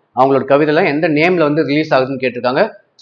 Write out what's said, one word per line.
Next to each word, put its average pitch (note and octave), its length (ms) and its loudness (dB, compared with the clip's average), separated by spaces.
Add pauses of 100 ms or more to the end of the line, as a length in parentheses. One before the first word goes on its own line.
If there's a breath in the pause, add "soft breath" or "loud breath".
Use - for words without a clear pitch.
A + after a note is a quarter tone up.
(160)
அவங்களோட C3 300 2
கவிதைலாம் D3+ 400 2
எந்த D#3 220 -2
நேம்ல E3 300 0
வந்து D3 260 0
ரிலீஸ் D3+ 300 -2
ஆகுதுன்னு C3 260 0
கேட்டிருக்காங்க. B2+ 500 -2 (320)